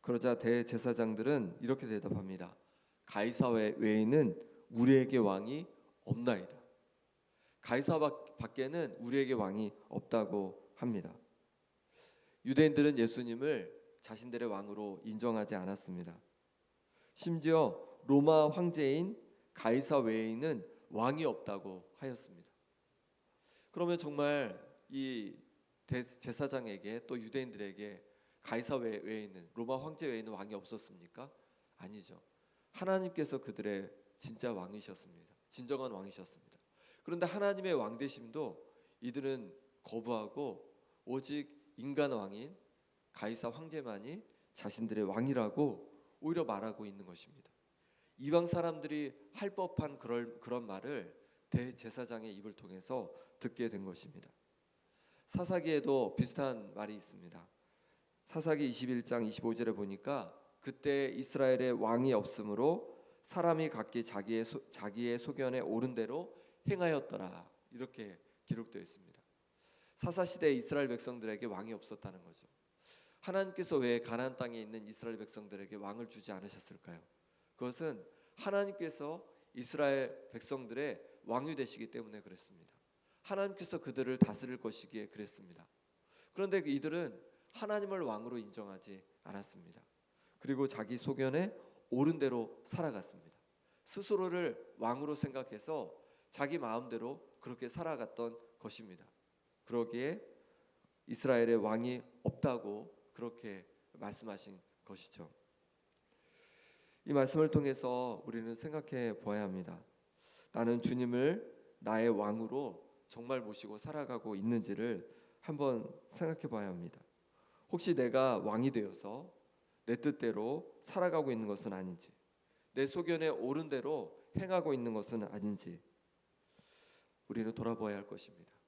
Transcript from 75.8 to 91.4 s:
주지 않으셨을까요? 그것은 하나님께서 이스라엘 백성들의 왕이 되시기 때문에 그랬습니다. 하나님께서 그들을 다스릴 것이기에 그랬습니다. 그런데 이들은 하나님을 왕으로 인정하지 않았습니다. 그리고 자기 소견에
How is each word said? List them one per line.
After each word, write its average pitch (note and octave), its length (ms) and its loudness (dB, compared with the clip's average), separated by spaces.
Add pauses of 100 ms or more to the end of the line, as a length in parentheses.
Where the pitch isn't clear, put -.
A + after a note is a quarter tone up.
주지 G#2+ 240 -14
않으셨을까요? F#2 680 -14 (540)
그것은 B2 480 -6 (320)
하나님께서 F#3+ 920 -4 (280)
이스라엘 C#3 800 0
백성들의 A#2+ 720 -6 (220)
왕이 C3+ 300 0
되시기 A2+ 340 -4
때문에 G#2+ 320 -10
그랬습니다. F#2 520 -20 (480)
하나님께서 G3 600 -4
그들을 B2+ 360 -2
다스릴 B2 400 6
것이기에 G#2+ 500 -6
그랬습니다. G2 600 -14 (640)
그런데 G3 260 2
이들은 D#3 600 0 (320)
하나님을 G3+ 500 -2
왕으로 A#2 360 -4
인정하지 G2 640 -12 (200)
않았습니다. G2 600 -14 (560)
그리고 C3+ 280 0
자기 A#2 300 -4
소견에 C3+ 560 0 (360)